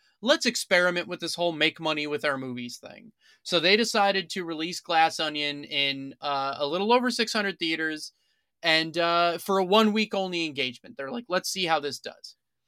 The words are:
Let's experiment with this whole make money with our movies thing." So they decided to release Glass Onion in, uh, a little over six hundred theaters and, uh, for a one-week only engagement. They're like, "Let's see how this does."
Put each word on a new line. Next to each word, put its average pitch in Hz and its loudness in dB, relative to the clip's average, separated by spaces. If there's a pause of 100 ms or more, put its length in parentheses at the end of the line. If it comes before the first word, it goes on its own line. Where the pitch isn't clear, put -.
(220)
Let's 269 4
experiment 180 2
with 180 -8
this 165 -8
whole 175 0
make 156 0
money 151 -2
with 147 -4
our 143 0
movies 123 -8
thing." - -20 (320)
So - 0
they 180 4
decided 196 2
to 185 -6
release 165 -6
Glass 165 2
Onion 147 -4
in, 139 -2
uh, 139 -2
a 147 -2
little 190 0
over 247 4
six 233 -2
hundred 196 -2
theaters 160 -4 (500)
and, 160 2
uh, 170 2
for 196 0
a 190 4
one-week 214 4
only 185 -2
engagement. 131 -6
They're 139 -8
like, 123 -8
"Let's 185 -2
see 190 -4
how 160 2
this 139 -6
does." - -16 (320)